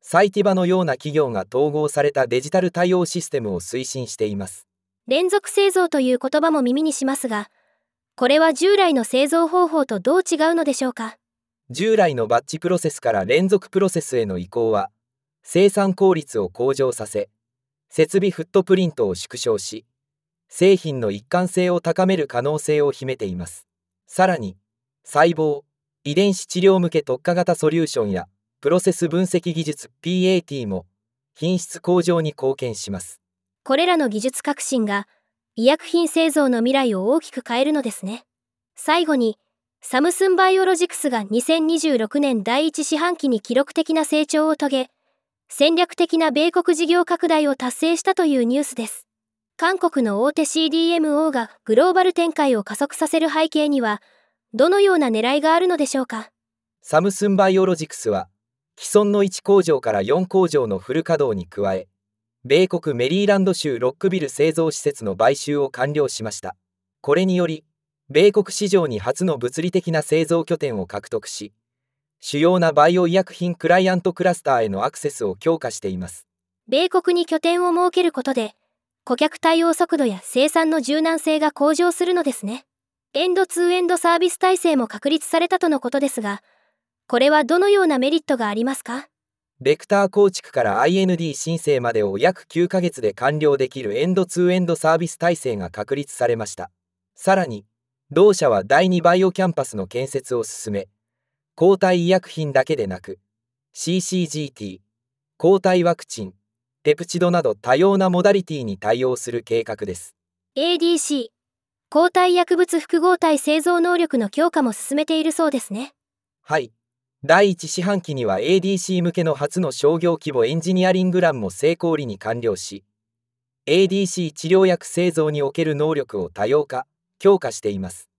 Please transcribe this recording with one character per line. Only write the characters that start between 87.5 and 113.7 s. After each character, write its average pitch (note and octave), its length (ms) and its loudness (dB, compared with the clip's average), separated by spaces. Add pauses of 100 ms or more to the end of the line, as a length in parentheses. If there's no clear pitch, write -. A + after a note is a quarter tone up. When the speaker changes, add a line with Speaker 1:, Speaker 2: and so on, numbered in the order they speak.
Speaker 2:
の G4 100 4
よ G4+ 120 6
う F4+ 60 4
な C#4 120 0
メ C4 100 0
リ D#4+ 100 0
ッ - 60 -4
ト C#4+ 100 0
が A#3 120 -4
あ G#3 60 -4
り A3+ 120 -2
ま C4+ 80 -4
す - 100 -10
か？ B3 260 -12 (500)
Speaker 1:
ベ C3+ 180 2
ク - 100 -20
タ G3+ 180 2
ー F#3+ 40 -2
構 G3+ 220 4
築 - 200 -14
か B2 120 0
ら G#2 180 0
ア C#3 60 2
イ F#3 100 2
エ F#3+ 80 2
ヌ F3+ 120 0
デ E3 80 -4
ィ D#3 60 -4
ー - 20 -8
申 E3 240 -6
請 C#3+ 220 0
ま A#2+ 140 -2
で G#2+ 100 4
を G2 140 -2
約 E3 300 0
九 F3 200 -2
ヶ F#3 140 -2
月 F3 180 -4
で G#2+ 140 0
完 C#3 240 -2
了 D3 200 2
で C3 120 -2
き C3 140 -12
る G#2+ 140 -4
エ D3 80 0
ン F#3 80 0
ド F3+ 120 2
ツ F3 160 -4
ー F3+ 100 2
エ F#3 80 2
ン F3+ 60 0
ド E3 100 0
サ D#3+ 180 2
ー E3 40 2
ビ E3+ 100 -2
ス - 100 -12
体 E3+ 180 0
制 B2 200 -4
が F2+ 140 -8
確 G#2 260 -6
立 C#3+ 200 -8
さ B2 100 -2
れ A#2+ 100 2
ま A2+ 120 -8
し - 80 -14
た。 F#2 160 -14 (440)
さ F#3+ 200 2
ら F#3 100 0
に、 G#2+ 200 -12 (440)
同 F#3+ 240 6
社 D#3 160 2
は G2 140 2
第 D3+ 260 4
二 F3+ 120 2
バ F3 140 4
イ F#3 80 2
オ F#3 80 2
キ F#3 120 -2
ャ F#3 40 2
ン E3 60 -2
パ C#3 120 -2
ス - 120 -10
の F#2 80 -4
建 B2 220 -6
設 C3 280 -6
を A#2 80 -2
進 - 300 -8
め、 G2 160 -6 (640)
抗 F#3+ 220 4
体 F#3 280 2
医 F3 40 0
薬 F#3 200 2
品 D3+ 220 -6
だ C3 140 2
け D#3 100 -2
で A#2 120 -2
な F#2 120 -8
く、 - 200 -14 (540)
シ F3 240 -4
ー F#3 40 0
シ F3+ 240 -2
ー - 20 -10
ジ D3+ 160 -8
ー C3+ 100 -12
テ G#2+ 120 -14
ィ F#2+ 100 -12
ー、 F#2 40 -20 (580)
抗 F#3+ 220 4
体 F#3 240 2
ワ E3+ 120 2
ク - 100 -20
チ G#2+ 200 -12
ン、 F#2 80 -16 (500)
ペ D3 100 4
プ E3+ 120 -2
チ F3 140 -6
ド F3 120 2
な F3 100 2
ど A2+ 140 0
多 B2 200 0
様 F#3+ 220 4
な F#3 120 2
モ F3+ 120 0
ダ G3+ 100 4
リ F#3+ 120 2
テ D#3+ 120 -8
ィ C3+ 80 -6
に G2+ 140 -8
対 A#2 260 0
応 B2+ 120 0
す - 160 -10
る A#2 120 -4
計 A#2 200 -2
画 A2 140 -8
で G2 180 -8
す。 - 200 -18 (400)
Speaker 2:
エ E4+ 200 0
ー - 20 -4
デ E4 80 0
ィ E4+ 80 2
ー E4 60 0
シ C#4+ 200 -4
ー、 A3+ 80 -8 (640)
抗 E4+ 220 2
体 F4+ 240 2
薬 F4 220 2
物 E4+ 220 0
複 D#4+ 220 -2
合 F4+ 160 4
体 D#4 220 2
製 D4+ 200 0
造 F4 200 0